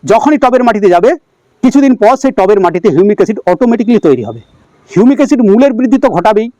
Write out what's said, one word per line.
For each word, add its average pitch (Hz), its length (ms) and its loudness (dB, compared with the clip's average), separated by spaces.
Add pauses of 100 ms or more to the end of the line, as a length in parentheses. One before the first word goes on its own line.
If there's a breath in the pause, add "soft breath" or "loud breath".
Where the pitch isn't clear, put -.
যখনই 233 340 0
টবের 247 300 0
মাটিতে 208 260 0
যাবে, 185 160 2 (520)
কিছুদিন 269 380 2
পর 220 220 2
সেই 262 160 -2
টবের 196 260 2
মাটিতে 175 300 -2
হিউমিক 202 240 0
অ্যাসিড 208 200 -2 (120)
অটোমেটিক্যালি 233 560 0
তৈরি 131 220 0
হবে। 113 120 -14 (500)
হিউমিক 247 300 2
অ্যাসিড 269 280 0
মূলের 254 300 2
বৃদ্ধি 254 260 0
তো 262 120 2
ঘটাবেই 214 320 0 (120)